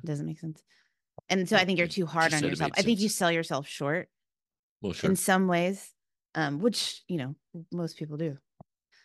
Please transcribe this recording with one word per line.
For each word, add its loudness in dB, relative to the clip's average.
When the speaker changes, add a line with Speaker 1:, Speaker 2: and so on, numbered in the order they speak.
Speaker 1:
It -10
doesn't -4
make -8
sense. -10
And 0
so 4
I 8
Speaker 2:
Well, 4
Speaker 1:
think 2
you're 2
Speaker 2:
it -4
Speaker 1:
too -2
hard 4
Speaker 2:
just 2
Speaker 1:
on 2
Speaker 2:
said 2
it -6
Speaker 1:
yourself. 0
Speaker 2:
made -4
Speaker 1:
I 4
think 4
you 2
Speaker 2:
sense. -
Speaker 1:
sell 2
yourself -2
short -4
Speaker 2:
Well, -2
sure. -2
Speaker 1:
in 4
some 4
ways, 0
um, -2
which, -2
you -2
know, -4
most -6
people -10
do. -4